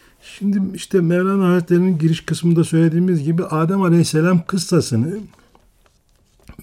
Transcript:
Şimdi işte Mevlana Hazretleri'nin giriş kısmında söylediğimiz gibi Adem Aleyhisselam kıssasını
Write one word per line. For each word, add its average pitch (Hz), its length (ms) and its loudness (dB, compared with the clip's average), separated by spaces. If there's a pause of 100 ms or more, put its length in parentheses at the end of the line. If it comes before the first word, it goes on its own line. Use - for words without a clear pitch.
(220)
Şimdi 196 540 -4
işte 185 240 -2
Mevlana 185 480 0
Hazretleri'nin 175 500 2
giriş 160 220 0
kısmında 165 440 0
söylediğimiz 165 600 0
gibi 165 200 -2
Adem 165 380 -2
Aleyhisselam 170 640 2
kıssasını 165 720 -2 (1400)